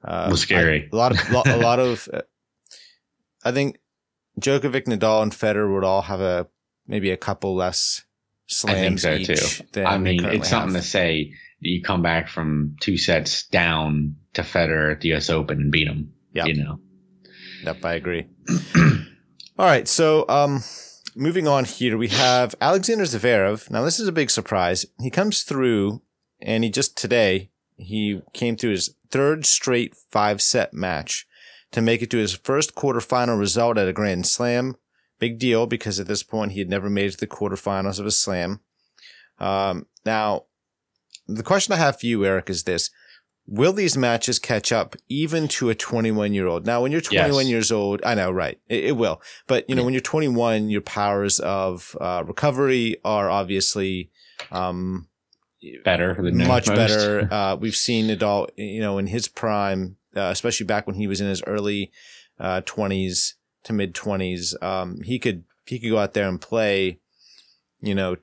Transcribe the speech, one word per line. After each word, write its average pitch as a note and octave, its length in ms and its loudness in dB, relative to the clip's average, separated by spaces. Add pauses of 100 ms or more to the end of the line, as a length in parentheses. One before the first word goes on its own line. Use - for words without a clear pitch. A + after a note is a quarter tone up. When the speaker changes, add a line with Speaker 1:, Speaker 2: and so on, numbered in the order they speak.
Speaker 1:
Uh, E2+ 280 -4
Speaker 2:
Was F2 100 2
scary. D#2+ 420 4
Speaker 1:
I, - 80 -16
a G#2 40 -4
lot A#2 160 4
of, F2+ 200 0
lo-, B2 140 4
a B2+ 120 4
lot A#2+ 220 4
Speaker 2:
<laughs> B2+ 80 2
Speaker 1:
of, A#2 260 -4
uh, - 80 -6 (1200)
I B2 80 0
think C#3 280 -2 (600)
Djokovic, C3+ 460 0
Nadal, A2 360 4
and G#2+ 120 0
Federer G#2 400 0
would F#2+ 100 0
all F#2+ 200 2
have G2 180 -4
a, F2+ 260 0 (400)
maybe G#2+ 240 -2
a A2 60 -2
couple G2 380 -4
less - 500 -2 (600)
Speaker 2:
I G#2 80 2
think F#2 260 2
Speaker 1:
slams - 20 -2
Speaker 2:
so, D#2+ 120 2
Speaker 1:
each D#2 440 0
Speaker 2:
too. - 60 -14 (100)
Speaker 1:
than G2 120 -2
Speaker 2:
I G2 120 2
Speaker 1:
they F#2+ 60 0
Speaker 2:
mean, F2+ 180 2
Speaker 1:
currently G#2 180 0
Speaker 2:
it's - 100 -2
something F#2+ 260 0
Speaker 1:
have. E2+ 80 -2
Speaker 2:
to - 40 -6
say E2 460 0 (280)
that E2 80 -4
you F2+ 120 0
come F#2 200 0
back E2 260 0
from D2+ 520 -2
two F#2 180 0
sets - 500 0
down D#2 680 0 (180)
to - 80 -2
Federer D#2+ 500 2
at D2+ 100 -4
the E2 80 0
U D#2 60 2
S D2 140 -2
Open D2+ 320 0
and C#2+ 100 2
beat D2+ 160 2
him. D2+ 260 -6 (200)
Speaker 1:
Yep. E2 140 0
Speaker 2:
You D#2+ 80 0
know? D2 240 -4 (840)
Speaker 1:
Yep, - 220 -8
I E2+ 80 -2
agree. E2+ 340 -4 (200)
<clears throat> - 280 -2 (840)
All F#3+ 80 4
right, C#3+ 220 6
so, D#3 400 4
um, C#3+ 340 2 (540)
moving D#3 320 0
on C#3 160 4
here, A#2 340 -2
we A2+ 120 0
have B2 500 4
Alexander F#3+ 460 2
Zverev. A2 680 2
Now, A2 120 0
this E3 180 0
is G#3+ 60 -2
a F#3 40 0
big D3+ 180 0
surprise. F#2 560 0 (140)
He B2 100 -4
comes G3+ 340 0
through, A#2 580 0 (400)
and A2+ 240 0
he A2+ 40 0
just - 280 -2
today, G2 540 2 (260)
he G2+ 440 -4 (120)
came A#2 240 -2
through A2 140 -2
his F#2+ 220 -2 (160)
third D3 360 2
straight - 500 0
five-set G#2 800 0
match E2+ 520 -6 (460)
to A#2 100 0
make A#2 200 4
it A#2 100 -6
to A#2+ 60 0
his G#2 160 0
first C#3+ 420 -2
quarterfinal A#2+ 640 0
result A2 380 2
at G2 100 2
a F#2 60 -2
Grand F#2 340 -2
Slam. B2 480 0 (440)
Big A#2 200 -4
deal, A#2+ 260 4
because G#2+ 360 -4
at F2+ 60 -6
this G2+ 140 -2
point, G#2+ 300 -4
he G2 80 -8
had F#2 100 -4
never G2 200 -2
made G2+ 160 0
it G2 60 -2
to - 60 -14
the - 100 -4
quarterfinals G2 680 -4
of G2+ 80 -6
a G#2+ 60 -2
Slam. F#2+ 480 -2 (800)
Um, G2 460 -2 (200)
now, G#2+ 380 0 (840)
the G#2+ 160 -8
question G3 300 0
I F3 40 0
have D3 240 2
for - 40 -8
you, A2 200 0
Eric, F#2+ 240 0
is F2 160 -4
this. F2 240 -2 (580)
Will C3+ 260 2
these F#3 220 0
matches A#2+ 440 0
catch - 320 -2
up A2+ 240 0 (120)
even D#3 420 -2
to B2 200 0
a A2 60 2
twenty-one-year-old? G#2 880 0
Now, A#2+ 160 0
when C3 100 0
you're D#3+ 100 0 (100)
Speaker 2:
Yes. F#2+ 100 4
Speaker 1:
twenty-one C#3 260 4
years A2+ 240 0
old, G2+ 320 0
I A#2 120 0
know, F#2 160 0
right? F2 360 -4
It, A2+ 180 -2
it B2+ 120 2
will. G2 240 0 (240)
But, B2+ 240 0
you C3 60 0
know, B2+ 80 2
Speaker 2:
Yeah. - 20 0
Speaker 1:
when B2+ 80 0
you're B2+ 80 0
twenty-one, A#2 680 0
your G2+ 120 0
powers G2+ 580 0
of, F#2+ 600 -4
uh, F2 240 -4
recovery C3 800 0
are G2+ 240 2
obviously, F#2+ 800 -2 (420)
um, F#2 560 -6 (760)
Speaker 2:
Better F2+ 320 2
than - 220 0
Speaker 1:
much B2 300 4
Speaker 2:
most. G#2 80 2
Speaker 1:
better. G#2 560 2
Uh, G2 240 0
we've G#2+ 200 -4
seen A2+ 320 2
Nadal, G2+ 480 0
you G#2+ 260 -8
know, G2+ 160 0
in G2 100 -2
his A2 200 -4
prime, G2 680 -2 (180)
uh, G2 160 0
especially A2+ 340 -2
back G#2 220 0
when G2+ 80 -6
he G#2 100 -4
was F#2+ 160 -2
in G2+ 60 0
his F#2+ 160 -2
early, G2+ 480 -4 (480)
uh, F#2 260 -2
twenties F#2+ 720 -2 (280)
to A2+ 100 -8
mid G2 200 -2
twenties. F#2 680 -4
Um, F2+ 440 -6
he B2 160 -4
could, F#2 240 -2 (240)
he B2+ 100 -8
could A2+ 140 -4
go A2 80 4
out G2+ 160 0
there G2+ 120 2
and F#2 140 -4
play, G2 580 0 (800)
you G#2 140 -4
know F#2 300 0